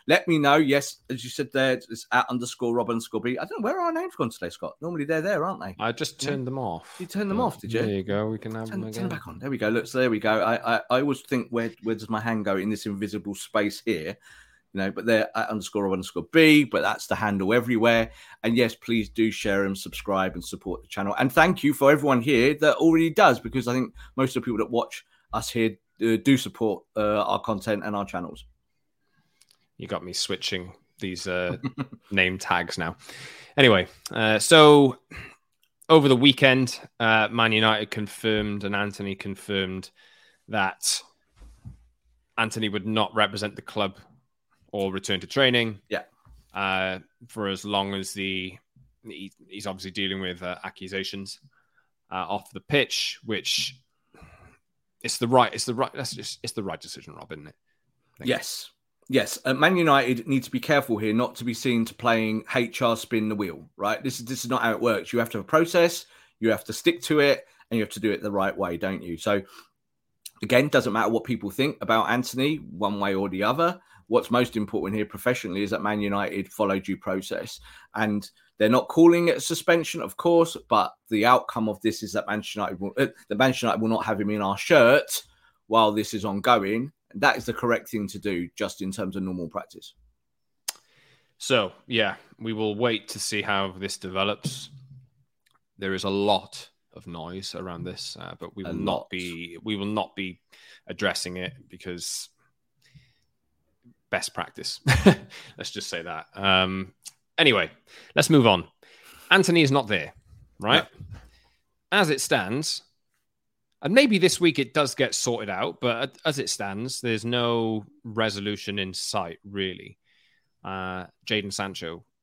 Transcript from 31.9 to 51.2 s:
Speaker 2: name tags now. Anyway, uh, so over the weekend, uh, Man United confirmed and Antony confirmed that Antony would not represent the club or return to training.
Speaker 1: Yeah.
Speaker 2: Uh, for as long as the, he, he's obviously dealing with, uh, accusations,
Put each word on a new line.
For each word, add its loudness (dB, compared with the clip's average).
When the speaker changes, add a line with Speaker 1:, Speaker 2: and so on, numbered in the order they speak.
Speaker 2:
name 2
tags -2
now. -4
Anyway, 8
uh, 2
so 10
over 8
the 8
weekend, 4
uh, 4
Man 2
United 2
confirmed -4
and -4
Antony -6
confirmed -6
that -2
Antony -2
would -6
not 0
represent 0
the -18
club -4
or -2
return -4
to -14
training. 2
Speaker 1:
Yeah. -4
Speaker 2:
Uh, -2
for -6
as -6
long -2
as -8
the, -8
he, -16
he's -14
obviously -10
dealing -6
with, -8
uh, -8
accusations, -10